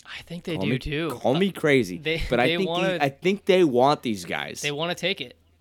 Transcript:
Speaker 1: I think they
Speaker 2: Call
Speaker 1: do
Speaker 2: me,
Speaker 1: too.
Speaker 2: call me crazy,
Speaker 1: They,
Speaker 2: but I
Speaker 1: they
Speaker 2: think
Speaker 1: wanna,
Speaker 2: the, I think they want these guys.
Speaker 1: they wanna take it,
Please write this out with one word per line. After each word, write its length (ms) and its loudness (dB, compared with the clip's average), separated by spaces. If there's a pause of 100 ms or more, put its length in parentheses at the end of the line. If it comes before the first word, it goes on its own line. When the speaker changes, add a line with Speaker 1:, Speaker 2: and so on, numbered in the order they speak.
Speaker 1:
I 160 -16
think 240 -14
they 100 -4
Speaker 2:
Call 100 -4
Speaker 1:
do 60 0
Speaker 2:
me, 80 0
Speaker 1:
too. 300 -6
Speaker 2:
call 240 0
me 180 2
crazy, 460 2
Speaker 1:
They, 320 -4
Speaker 2:
but 100 2
I 80 4
Speaker 1:
they 100 2
Speaker 2:
think 120 0
Speaker 1:
wanna, 240 0
Speaker 2:
the, 100 -2
I 60 2
think 360 -2
they 200 6
want 380 4
these 200 -4
guys. 380 -8
Speaker 1:
they 100 -2
wanna 220 -4
take 260 -4
it, 160 -14 (260)